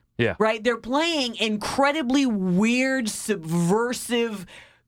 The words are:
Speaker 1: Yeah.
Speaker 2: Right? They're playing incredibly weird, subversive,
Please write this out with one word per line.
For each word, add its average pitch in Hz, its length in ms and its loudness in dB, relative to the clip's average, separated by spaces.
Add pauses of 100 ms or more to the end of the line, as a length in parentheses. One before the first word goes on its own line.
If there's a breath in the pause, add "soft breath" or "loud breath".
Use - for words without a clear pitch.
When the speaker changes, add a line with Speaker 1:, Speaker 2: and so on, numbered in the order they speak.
(180)
Speaker 1:
Yeah. 113 200 2
Speaker 2:
Right? 220 260 0
They're 240 140 2
playing 269 580 -2
incredibly 262 920 0
weird, 226 800 2
subversive, 208 1400 -2 (420 loud breath)